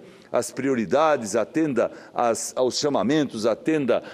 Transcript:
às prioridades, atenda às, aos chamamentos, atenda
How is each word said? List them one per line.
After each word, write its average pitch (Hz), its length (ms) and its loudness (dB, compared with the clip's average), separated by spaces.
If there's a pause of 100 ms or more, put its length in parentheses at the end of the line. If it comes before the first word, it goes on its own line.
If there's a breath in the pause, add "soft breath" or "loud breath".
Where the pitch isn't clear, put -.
(300 loud breath)
às - 220 -2
prioridades, 127 840 0
atenda 120 560 0 (220 loud breath)
às, 117 420 0
aos 127 240 0
chamamentos, 127 680 0
atenda 120 560 0 (120)